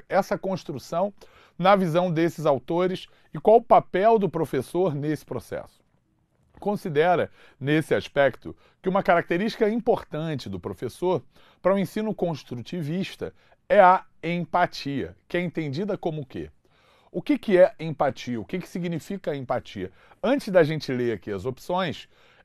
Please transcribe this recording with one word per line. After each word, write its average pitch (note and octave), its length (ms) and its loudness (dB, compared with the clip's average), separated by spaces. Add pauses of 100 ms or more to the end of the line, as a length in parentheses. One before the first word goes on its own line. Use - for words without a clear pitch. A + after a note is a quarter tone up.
essa F#3+ 300 -2
construção F3+ 760 -6 (460)
na F#3+ 180 6
visão F3+ 340 0
desses D#3+ 360 -2
autores E3+ 600 -2 (280)
e D#3+ 40 -10
qual G#3+ 200 6
o A#3 40 4
papel G#3+ 560 4
do F#3+ 120 0
professor D#3+ 640 -2
nesse D3 320 -6
processo. - 520 -12 (800)
Considera, E3+ 720 0 (300)
nesse D3 340 2
aspecto, A#2 600 0 (260)
que F#3+ 60 -4
uma F#3+ 120 0
característica F#3 720 0
importante D#3+ 800 -4
do F#2+ 100 -8
professor B2+ 640 -6 (400)
para F3+ 100 2
um G3 60 0
ensino G#3+ 340 -4
construtivista E3 1200 -8 (360)
é G3+ 120 6
a F#3 240 8 (160)
empatia, D#3+ 920 -4 (140)
que - 80 -4
é F3 40 0
entendida E3+ 560 -6
como D#3 260 -6
o - 40 -12
quê? D2+ 240 -12 (600)
O F#3 100 -8
que D4 160 0
que F#3+ 180 4
é F3+ 220 10
empatia? C#3 600 -4
O G#2 40 -10
que F#3 140 -6
que E3+ 100 -10
significa F3 680 -6
empatia? A#2 560 -6 (280)
Antes B3 280 -2
da F#3 160 6
gente D3 280 -2
ler B2 200 -2
aqui G#2+ 180 -8
as G2 160 -6
opções, F3 640 -6 (360)